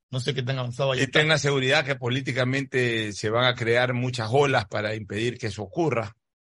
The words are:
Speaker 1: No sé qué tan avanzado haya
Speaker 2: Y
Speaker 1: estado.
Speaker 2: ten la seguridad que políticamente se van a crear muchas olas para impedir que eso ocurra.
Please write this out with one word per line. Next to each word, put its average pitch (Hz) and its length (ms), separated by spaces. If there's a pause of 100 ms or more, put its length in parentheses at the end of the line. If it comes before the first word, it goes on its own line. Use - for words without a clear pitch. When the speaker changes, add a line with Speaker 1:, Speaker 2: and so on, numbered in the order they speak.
(100)
Speaker 1:
No 127 100
sé 127 140
qué 131 80
tan 131 160
avanzado 131 340
haya 131 100
Speaker 2:
Y - 20
Speaker 1:
estado. 151 180
Speaker 2:
ten 156 60
la 156 100
seguridad 139 480
que 139 80
políticamente 127 1160
se 107 180
van 120 140
a 123 100
crear 123 400
muchas 123 380
olas 135 340
para 107 300
impedir 107 420
que 117 80
eso 104 160
ocurra. 113 540 (300)